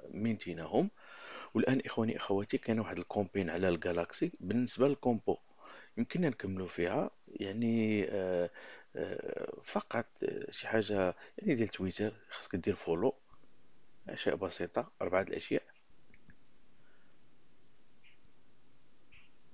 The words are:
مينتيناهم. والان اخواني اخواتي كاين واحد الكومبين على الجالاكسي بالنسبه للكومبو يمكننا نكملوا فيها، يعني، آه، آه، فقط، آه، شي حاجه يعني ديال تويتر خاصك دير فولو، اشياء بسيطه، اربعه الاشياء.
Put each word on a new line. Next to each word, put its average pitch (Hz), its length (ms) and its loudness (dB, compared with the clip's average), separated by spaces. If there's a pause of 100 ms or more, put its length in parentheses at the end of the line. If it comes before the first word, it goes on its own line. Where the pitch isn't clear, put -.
(100)
مينتيناهم. 101 800 0 (640)
والان 131 320 6
اخواني 110 300 2
اخواتي 101 420 2
كاين 113 220 2
واحد 92 180 -2
الكومبين 95 520 0
على 90 180 4
الجالاكسي 87 720 2
بالنسبه 120 480 4
للكومبو 120 480 2 (600)
يمكننا 165 300 4
نكملوا 95 400 -2
فيها، 98 420 2 (180)
يعني، 110 840 4
آه، 92 400 2 (460)
آه، - 680 -4
فقط، - 440 -2 (180)
آه، - 260 -2
شي - 180 -8
حاجه 101 460 4 (240)
يعني 185 160 4
ديال 113 140 4
تويتر 98 460 0 (160)
خاصك - 260 -6
دير 95 180 2
فولو، 87 400 2 (920)
اشياء - 280 0
بسيطه، 95 560 -2 (100)
اربعه 92 200 4
الاشياء. - 400 0 (4000)